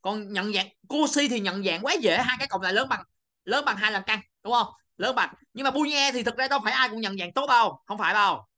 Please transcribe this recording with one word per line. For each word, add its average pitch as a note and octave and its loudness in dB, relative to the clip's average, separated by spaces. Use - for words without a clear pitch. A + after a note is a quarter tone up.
Còn G3+ -6
nhận G3+ -4
dạng, F#3+ -2
Cauchy C#4+ 2
thì A#3 0
nhận G3 -4
dạng F3 0
quá D4 0
dễ, F3+ 4
hai B3 0
cái C4+ -6
cộng F#3+ -4
lại F#3 -2
lớn B3+ 2
bằng, G#3 -4
lớn C4 0
bằng A3+ 0
hai G#3+ 2
lần F#3+ -2
căn, G#3+ -2
đúng G#3+ -2
không? A#3 4
Lớn B3 -2
bằng. F#3 -2
Nhưng C4+ -8
mà C4+ 2
Boolean C#4 0
thì B3 -2
thực A#3+ -2
ra C4 0
đâu C#4 0
phải A3 0
ai C4 2
cũng A3 -6
nhận G3 -4
dạng F3 -8
tốt - -2
đâu, A3+ 4
không G#3 -8
phải F#3 0
đâu. F#3+ 2